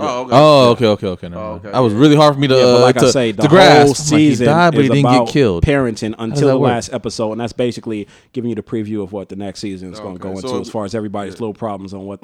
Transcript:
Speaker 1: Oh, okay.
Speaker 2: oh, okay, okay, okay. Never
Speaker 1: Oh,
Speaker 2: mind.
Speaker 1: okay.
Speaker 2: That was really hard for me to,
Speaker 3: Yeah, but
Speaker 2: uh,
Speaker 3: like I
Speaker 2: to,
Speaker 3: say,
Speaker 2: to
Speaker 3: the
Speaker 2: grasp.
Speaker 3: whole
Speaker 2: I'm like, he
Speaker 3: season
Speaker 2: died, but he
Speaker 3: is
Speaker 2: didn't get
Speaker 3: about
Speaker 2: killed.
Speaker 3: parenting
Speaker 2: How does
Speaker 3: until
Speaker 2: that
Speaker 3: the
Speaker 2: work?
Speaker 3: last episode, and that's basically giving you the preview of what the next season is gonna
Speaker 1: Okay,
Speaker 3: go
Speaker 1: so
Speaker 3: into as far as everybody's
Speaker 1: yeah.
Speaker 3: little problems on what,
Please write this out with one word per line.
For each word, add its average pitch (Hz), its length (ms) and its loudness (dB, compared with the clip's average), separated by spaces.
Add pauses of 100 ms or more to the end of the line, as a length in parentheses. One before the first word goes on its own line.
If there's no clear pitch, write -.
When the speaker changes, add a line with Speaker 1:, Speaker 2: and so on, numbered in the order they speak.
Speaker 1:
Oh, 131 220 -4
okay. 127 100 -12
Speaker 2:
oh, 139 380 6
okay, 117 160 0
okay, 104 200 -2
okay. 90 220 -8
Never 87 120 -12
Speaker 1:
Oh, 107 120 -12
Speaker 2:
mind. 104 80 -14
Speaker 1:
okay. 101 100 -16
Speaker 2:
That 117 80 -2
was 117 140 2
really 147 240 4
hard 151 180 4
for 139 60 -4
me 143 80 2
to, 131 60 2
Speaker 3:
Yeah, 127 80 4
but 123 140 4
Speaker 2:
uh, 123 40 6
Speaker 3:
like 123 160 4
I - 20 0
Speaker 2:
to, 127 140 4
Speaker 3:
say, 120 180 0
Speaker 2:
to 101 100 -8
Speaker 3:
the 147 60 2
Speaker 2:
grasp. 180 240 6
Speaker 3:
whole 147 100 6
Speaker 2:
I'm 143 60 6
like, 151 320 0
he 151 100 4
Speaker 3:
season 123 180 0
Speaker 2:
died, 165 260 4
but 147 60 0
he 143 60 2
Speaker 3:
is 135 60 0
Speaker 2:
didn't 139 180 2
get 127 60 4
Speaker 3:
about 120 140 2
Speaker 2:
killed. 104 340 0
Speaker 3:
parenting 123 460 -2 (100)
Speaker 2:
How 113 60 -8
does 113 80 -6
Speaker 3:
until 143 160 0
Speaker 2:
that 131 40 2
Speaker 3:
the 131 60 0
Speaker 2:
work? 139 100 0
Speaker 3:
last 120 240 -6
episode, 110 380 -6
and 110 100 -8
that's 113 120 -8
basically 110 540 -6 (260)
giving 120 160 -6
you 110 60 -6
the 101 60 -8
preview 107 400 -8
of 92 120 -10
what 95 160 -12
the 98 80 -16
next 98 240 -12
season 92 320 -12
is 107 60 -18
gonna 101 160 -14
Speaker 1:
Okay, 87 40 -18 (140)
Speaker 3:
go - 80 -10
Speaker 1:
so 131 80 -12
Speaker 3:
into 123 120 -6
as 117 80 -16
far 110 160 -8
as 95 80 -10
everybody's 101 420 -10
Speaker 1:
yeah. - 40 -16
Speaker 3:
little 113 140 -8
problems 98 420 -12
on 95 100 -14
what, 98 180 -14